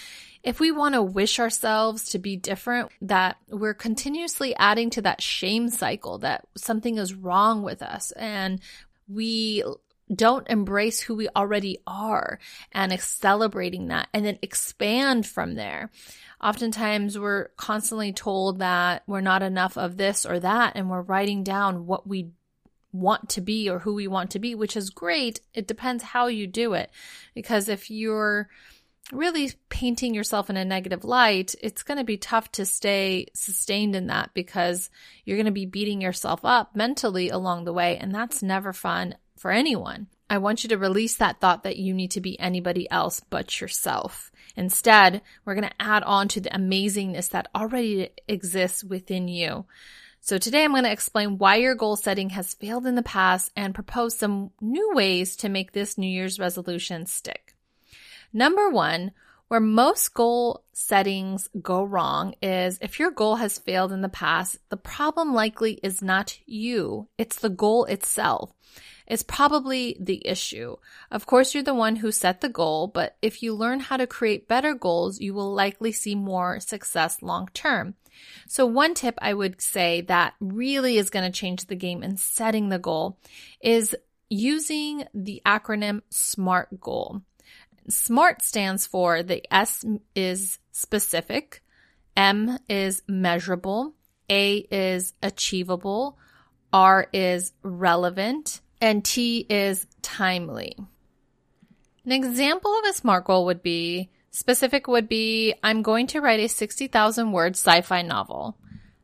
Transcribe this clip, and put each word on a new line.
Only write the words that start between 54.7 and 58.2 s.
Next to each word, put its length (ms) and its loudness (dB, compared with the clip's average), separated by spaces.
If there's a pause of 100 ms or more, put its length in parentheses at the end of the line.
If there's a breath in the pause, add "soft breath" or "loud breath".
ways 400 2
to 140 -4
make 240 -4
this 220 -4
New 140 -2
Year's 300 -4
resolution 640 -4
stick. 500 -10 (800 loud breath)